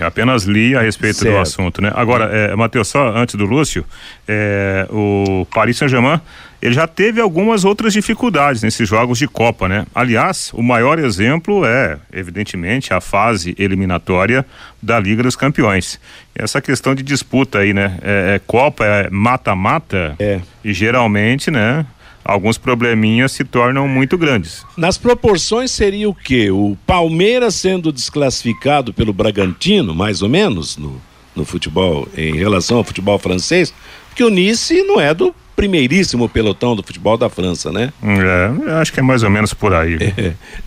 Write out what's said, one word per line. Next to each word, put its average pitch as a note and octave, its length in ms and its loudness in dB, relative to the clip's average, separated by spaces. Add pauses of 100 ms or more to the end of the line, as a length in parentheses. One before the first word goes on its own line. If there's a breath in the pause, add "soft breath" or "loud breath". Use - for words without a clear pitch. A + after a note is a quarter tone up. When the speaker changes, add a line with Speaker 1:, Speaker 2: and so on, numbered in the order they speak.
Speaker 1:
apenas A2 420 0
li A2 320 2
a B2 60 2
respeito G#2+ 380 0
do - 40 -2
Speaker 2:
Certo. A2 160 2
Speaker 1:
assunto, F#2 420 -2
né? G2+ 140 0
Agora, A#2+ 300 2
é, G#2 280 0
Matheus, A2+ 360 0
só B2+ 260 0
antes A#2 200 0
do G2+ 100 0
Lúcio, B2+ 400 0 (420 loud breath)
é, G2+ 640 -2
o G2 640 0
Paris A2+ 240 2
Saint-Germain, C3+ 420 2 (420 loud breath)
ele A#2+ 120 0
já D#3+ 120 2
teve G#3+ 360 0
algumas G3+ 420 2
outras G#3 300 2
dificuldades D#3+ 680 0
nesses A2 280 0
jogos A#2+ 280 2
de C#3+ 80 0
Copa, - 440 -2
né? G2+ 160 -2 (100)
Aliás, B2+ 580 0
o - 80 -6
maior B2 380 2
exemplo D3+ 640 0
é, A2+ 320 0 (140)
evidentemente, F#2 840 -6
a F#2 60 0
fase G2+ 580 -2
eliminatória F#2+ 880 0 (360 loud breath)
da A2+ 180 0
Liga G#2+ 240 0
dos B2+ 140 -2
Campeões. A#2 600 0 (380 loud breath)
Essa A2 240 -4
questão C3+ 340 -2
de C3+ 100 -4
disputa C3 560 -2
aí, G2+ 140 2
né? G2 280 0
É, G2 340 0
é F#2+ 100 0
Copa, B2+ 400 2
é G2+ 240 2
mata-mata, G2+ 1080 0
Speaker 2:
É. G2+ 220 -2 (200)
Speaker 1:
e G#2 120 -4
geralmente, A2+ 760 2
né? D3 360 0 (400 loud breath)
Alguns G2+ 320 0
probleminhas A#2 760 2
se - 100 -4
tornam B2+ 420 0
muito C3+ 320 0
grandes. C3 480 -2 (120)
Speaker 2:
Nas F3+ 200 0
proporções A#3 760 0
seria G#3 380 -2
o F3 60 -4
quê? A#2 340 0
O G2+ 280 0 (100)
Palmeiras F#3 680 2
sendo F3+ 360 -2
desclassificado C3 1000 -2
pelo A2 180 -2
Bragantino, G2+ 840 0
mais F#2 280 -2
ou G2+ 80 0
menos, C3+ 480 0
no, C2+ 240 -12 (340)
no D2+ 80 -6
futebol, D#2+ 640 -2 (100)
em D#2 200 -4
relação G2 400 0
ao A2 80 2
futebol G2 340 -2
francês, G2 540 0 (340 loud breath)
porque - 160 -2
o A#3 60 6
Nice A3 540 2
não G4 180 2
é D3 120 2
do F4 220 0 (180)
primeiríssimo D3+ 760 2
pelotão A2 480 0
do F#2+ 40 -6
futebol G2+ 360 -2
da A#2 100 0
França, F2+ 460 -4
né? A2+ 180 -4 (100)
Speaker 1:
É, G2+ 720 2
eu D#3+ 60 0
acho D#3 160 0
que - 80 -2
é - 20 2
mais B2+ 180 4
ou G#2+ 80 2
menos G#2 240 2
por G2+ 200 0
aí. E2 260 0
Speaker 2:
<laughs> G#2 180 -2
É, F#2 160 -2 (340 loud breath)